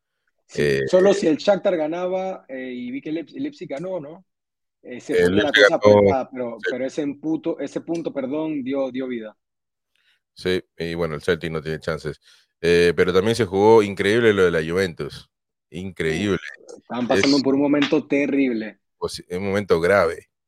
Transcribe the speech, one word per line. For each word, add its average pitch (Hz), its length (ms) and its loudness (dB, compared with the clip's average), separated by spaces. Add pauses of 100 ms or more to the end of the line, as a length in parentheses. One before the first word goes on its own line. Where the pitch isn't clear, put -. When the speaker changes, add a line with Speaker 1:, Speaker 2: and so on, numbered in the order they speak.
(460)
Speaker 1:
Sí, - 160 -4
Speaker 2:
Eh, 69 240 2
Speaker 1:
solo 190 260 4
si 190 140 0
el 156 100 2
Shakhtar 196 400 0
ganaba, 180 720 -6
eh, 127 240 -12
y 123 180 -10
vi 139 120 -10
que 160 80 -10
el 156 60 -4
Leip-, 160 200 -10
el 135 60 -8
Leipzig 147 260 -10
ganó, 170 320 -8
¿no? 160 240 -18 (560)
Eh, 123 220 -14
se - 100 -6
Speaker 2:
el 87 120 4
Speaker 1:
ponía 92 180 2
la 98 80 0
Speaker 2:
Leipzig 104 180 6
Speaker 1:
cosa 165 160 2
Speaker 2:
ganó, 104 140 8
Speaker 1:
apretada, 101 320 4
pero, 117 280 -8
Speaker 2:
sí. 113 120 -6
Speaker 1:
pero 127 160 -4
ese 143 200 -6 (140)
punto, 156 400 -4
ese 143 220 -8
punto, 165 280 -6
perdón, 143 540 -6
dio, 135 260 -4
dio 127 160 -6
vida. 113 300 -10 (960)
Speaker 2:
Sí, 92 280 -2 (160)
y 85 160 -6
bueno, 85 200 -2
el 73 60 -6
Celtic 82 320 -2
no 78 80 -4
tiene 78 180 -6
chances. 76 400 -8 (400)
Eh, 87 380 4
pero 87 160 2
también 95 240 2
se 120 80 0
jugó 104 380 6
increíble 104 500 2
lo 95 120 4
de 87 60 4
la 80 160 0
Juventus. 82 640 -6 (380)
Increíble. 85 720 -4
Speaker 1:
Uf, - 400 -18
estaban 120 280 -8
pasando 143 300 2
Speaker 2:
Es 135 60 0
Speaker 1:
por 135 120 0
un 135 60 0
momento 143 460 0
terrible. 135 720 -2 (200)
Speaker 2:
posi-, - 280 -10 (100)
un 95 80 -6
momento 98 340 0
grave. 85 520 2 (180)